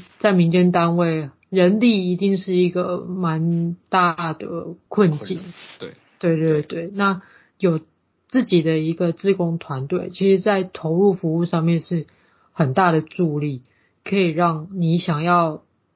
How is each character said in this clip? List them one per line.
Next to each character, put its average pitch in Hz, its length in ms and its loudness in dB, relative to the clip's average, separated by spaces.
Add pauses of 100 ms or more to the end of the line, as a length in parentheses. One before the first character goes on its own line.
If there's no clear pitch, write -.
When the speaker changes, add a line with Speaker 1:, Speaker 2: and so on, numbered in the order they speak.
(200)
Speaker 1:
在 208 140 2
民 170 180 4
间 180 200 4
单 170 260 2
位， 160 320 -2 (200)
人 190 300 4
力 202 320 2
一 180 40 0
定 196 220 0
是 185 180 -4
一 180 160 2
个 180 300 -4
蛮 170 720 -2 (140)
大 170 440 0
的 - 420 -12 (120)
困 165 320 2
境。 165 180 -10
Speaker 2:
困 - 0 -
扰， - 60 -14 (360)
对。 - 140 -14 (240)
Speaker 1:
对， 165 180 0
对， 156 280 0
对。 165 240 -10
Speaker 2:
对。 196 40 -14
Speaker 1:
那 196 300 -2 (380)
有 165 200 2 (480)
自 254 160 0
己 170 200 2
的 160 160 0
一 160 160 -2
个 170 180 -2
志 190 220 0
工 170 240 -2
团 135 260 -8
队， 180 240 -4
其 196 220 0
实 190 100 2
在 196 220 0
投 165 320 -6
入 196 180 4
服 165 220 -2
务 170 100 0
上 165 180 0
面 165 160 2
是 165 280 -6 (440)
很 131 220 0
大 180 180 4
的 160 100 2
助 156 380 -2
力， 143 220 -6 (420)
可 196 120 -6
以 185 140 2
让 160 440 0
你 170 240 0
想 156 240 -2
要 170 420 0 (320)